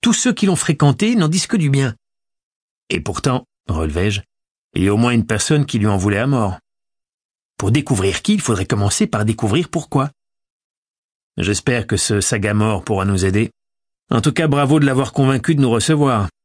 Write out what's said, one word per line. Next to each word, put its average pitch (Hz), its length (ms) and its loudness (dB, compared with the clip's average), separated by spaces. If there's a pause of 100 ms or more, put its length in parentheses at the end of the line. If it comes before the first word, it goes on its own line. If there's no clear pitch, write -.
Tous 240 100 2
ceux 240 220 0
qui - 100 -2
l'ont 190 120 2
fréquenté 170 600 2
n'en 165 120 2
disent 175 180 -2
que - 100 -2
du 156 140 2
bien. » « 135 260 0 (920)
Et 85 100 -4
pourtant », 123 460 -4 (200)
relevai-je, « 87 540 -2 (540)
il 92 100 0
y 98 40 2
a 101 60 2
au 107 40 2
moins 120 140 2
une 113 120 2
personne 139 400 0
qui 127 140 -4
lui 104 80 0
en 101 100 2
voulait 98 220 0
à 120 80 -2
mort. » 113 320 -2 (960)
Pour 101 140 -2
découvrir 98 500 0
qui, 214 140 0
il 196 80 -2
faudrait 98 240 -2
commencer 101 400 0
par 104 180 -2
découvrir 110 460 -2
pourquoi. 143 400 -4 (1300)
J'espère 104 480 -2
que 107 100 -2
ce 101 240 0
Sagamore 104 640 -2
pourra 95 220 -2
nous 95 180 0
aider. 101 260 0 (600)
En 113 100 2
tout 120 120 0
cas, 160 160 0
bravo 143 320 2
de 143 40 4
l'avoir 135 300 0
convaincu 135 400 2
de 143 80 2
nous 127 80 2
recevoir. 120 580 2 (160)